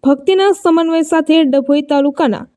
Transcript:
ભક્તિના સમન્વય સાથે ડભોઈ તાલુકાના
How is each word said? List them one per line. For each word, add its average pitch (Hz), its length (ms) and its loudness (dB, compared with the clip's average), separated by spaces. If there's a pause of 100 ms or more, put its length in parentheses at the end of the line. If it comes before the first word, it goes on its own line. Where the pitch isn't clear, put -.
ભક્તિના 370 480 0
સમન્વય 330 500 0
સાથે 320 400 0
ડભોઈ 277 420 0
તાલુકાના 285 580 -2 (140)